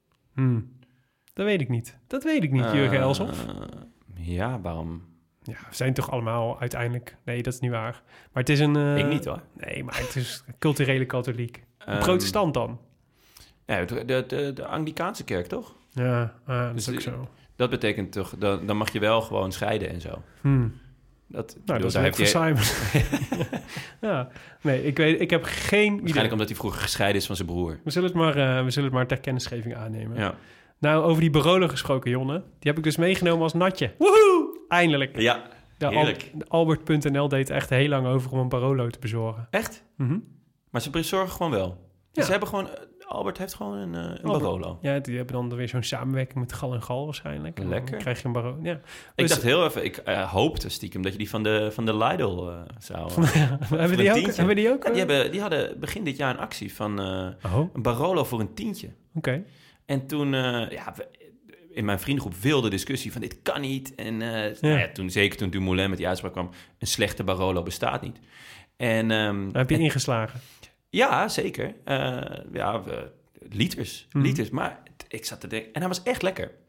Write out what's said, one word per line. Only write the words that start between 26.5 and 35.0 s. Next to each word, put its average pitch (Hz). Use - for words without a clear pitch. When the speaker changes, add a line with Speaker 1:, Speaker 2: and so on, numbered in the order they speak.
Speaker 2:
vroeger -
gescheiden 101
is -
van 101
zijn 90
broer. 87
Speaker 1:
We 156
zullen 180
het 170
maar, 160
eh, 131
we 127
zullen 139
het 127
maar 127
ter 131
kennisgeving 120
aannemen. 110
Speaker 2:
Ja. 101
Speaker 1:
Nou, 156
over 165
die 165
Barolo 160
gesproken, 135
Jonne. 131
Die 143
heb 147
ik 160
dus 156
meegenomen 170
als 160
natje. 175
Woehoe! 381
Eindelijk. 151